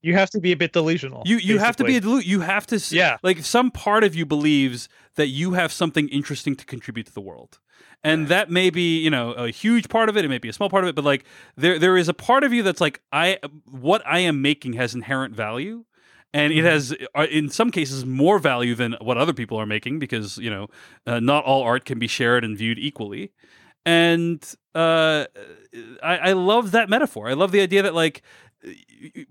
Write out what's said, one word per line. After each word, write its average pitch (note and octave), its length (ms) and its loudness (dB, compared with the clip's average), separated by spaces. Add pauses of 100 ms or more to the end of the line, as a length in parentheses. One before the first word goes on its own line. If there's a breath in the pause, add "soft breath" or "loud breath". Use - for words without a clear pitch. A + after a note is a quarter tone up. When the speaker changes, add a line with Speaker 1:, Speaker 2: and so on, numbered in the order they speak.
Speaker 1:
You E3+ 140 0
have F#3+ 160 4
to G#3+ 80 -4
be F3+ 140 2
a D#3 40 0
bit D#3+ 160 -2
delusional, D#3 520 -2
Speaker 2:
You, A3 120 2
you G3+ 220 2
have A3+ 160 2
to C4 80 -2
be B3+ 160 4
Speaker 1:
basically. A3 180 0
Speaker 2:
a A#3+ 40 2
delu-, E3+ 40 -6
you F#3+ 160 2
have G3 260 -2
to A#3 100 -2
s-, - 140 -6
Speaker 1:
Yeah. D#3 300 2
Speaker 2:
like, F3 240 0
some B3 240 2
part G#3+ 340 2
of F3+ 120 2
you E3 100 -2
believes C#3+ 640 0 (280 soft breath)
that D3+ 100 2
you D3 260 -2
have F3 180 0
something D#3 380 -2
interesting C#3+ 460 -4
to - 100 -20
contribute A2+ 420 -12
to - 60 -20
the - 80 -12
world. E2 380 -20 (460 soft breath)
And D#3+ 180 2
Speaker 1:
Yeah. D3 60 -6
Speaker 2:
that F3+ 220 2
may F#3 180 4
be, E3+ 300 0
you D#3+ 100 0
know, A#2+ 220 -2
a A#2+ 180 -6
huge A3+ 400 0
part A3+ 200 2
of G#3 60 -2
it. G#3 80 2
It D#3 60 -2
may C3 80 -2
be A#2+ 100 -10
a A2+ 60 -10
small G3+ 160 -2
part F#3+ 160 2
of F3+ 40 0
it. C#3+ 60 -6
But, D3 80 -4
like, C#3 220 0 (320 loud breath)
there, E3 220 4
there F#3 180 6
is E3+ 100 2
a F3 60 0
part C4+ 300 2
of B3 100 2
you A#3+ 100 2
that's F#3 160 -2
like, D3+ 220 0 (100)
"I, E3+ 280 0 (300)
what C3+ 360 0
I D#3+ 140 0
am D#3+ 240 0
making C#3 300 -2
has A#2 220 -4
inherent B2+ 400 -6
value." C3 480 -8 (480 soft breath)
And D3 220 0
it D#3 40 2
Speaker 1:
Mm-hmm. D#3+ 80 4
Speaker 2:
has, D3 280 2 (220)
uh, D3+ 160 2
in D3+ 180 0
some A3+ 220 0
cases, C3+ 340 -4
more C#3 340 4
value B2 360 0
than A#2 260 -2
what A#2 160 -2
other D#3+ 160 2
people A2+ 240 -6
are G#2+ 80 -4
making G#2+ 340 -4
because, A2 380 -6
you A2+ 140 -6
know, G2+ 160 -8 (400 loud breath)
uh, A#2+ 140 -2
not C#3+ 240 2
all C3+ 180 2
art A#2+ 220 0
can B2+ 120 -8
be A2+ 100 -4
shared A#2+ 360 2
and G#2+ 140 -6
viewed A2+ 200 -4
equally. C#3+ 540 -8 (540 soft breath)
And, E3+ 580 2 (320)
uh, D#3+ 500 2 (760)
I, F3 140 0
I F#3 160 2
love G3 380 2
that G#3+ 180 2
metaphor. G3+ 400 -2
I C3 40 0
love F3+ 180 2
the G3 100 4
idea G3 220 2
that, F#3 100 -2
like, D#3+ 280 0 (420 soft breath)
y-, F2+ 120 -16 (400)
y-, D3 160 -16